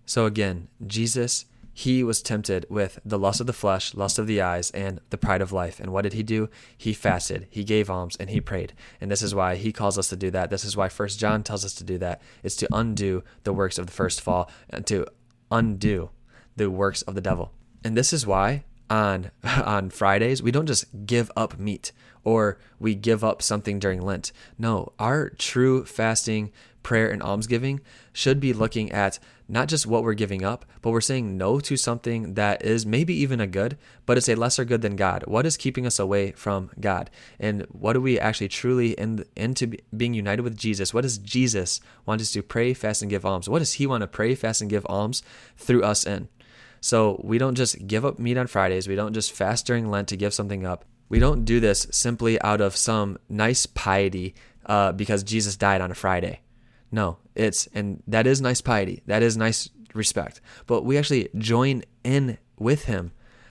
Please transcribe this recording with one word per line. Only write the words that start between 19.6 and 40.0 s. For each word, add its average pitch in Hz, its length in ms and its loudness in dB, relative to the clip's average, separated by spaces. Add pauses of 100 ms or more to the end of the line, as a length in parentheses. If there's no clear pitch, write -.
Fridays, 110 520 4
we 117 80 2
don't 147 160 2
just 107 400 -4
give 117 300 2
up 110 220 -2
meat 101 340 -6 (320)
or 107 340 4 (200)
we 110 160 0
give 107 280 2
up 110 200 0
something 104 360 -2
during 95 220 0
Lent. 92 320 -4 (260)
No, 110 400 0
our 135 320 0
true 127 540 2
fasting, 110 680 -2 (300)
prayer, 110 280 2
and 104 120 -4
almsgiving 117 580 -2 (320)
should 135 280 2
be 131 120 2
looking 110 400 -2
at 98 260 0 (280)
not 127 220 0
just 151 180 0
what 117 160 2
we're 113 120 2
giving 101 280 -2
up, 104 220 -2 (160)
but 117 100 -2
we're 113 120 2
saying 117 340 -2
no 101 240 2
to 143 160 -2
something 117 580 -2
that 104 300 0
is 110 220 2
maybe 156 280 2
even 135 260 0
a 104 60 0
good, 98 300 -2 (300)
but 123 100 4
it's 123 120 4
a 117 60 4
lesser 120 300 0
good 120 160 2
than 101 160 0
God. 95 300 0
What 113 180 2
is 156 140 0
keeping 127 280 -2
us 117 120 0
away 98 340 2
from 98 380 -4 (100)
God? 95 300 -2 (280)
And 104 320 -2
what 110 220 -2
do 127 80 2
we 127 180 2
actually 107 300 -2
truly, 123 440 2
in, 110 340 -4 (100)
into 120 300 -2
be-, 113 140 -6 (140)
being 120 200 0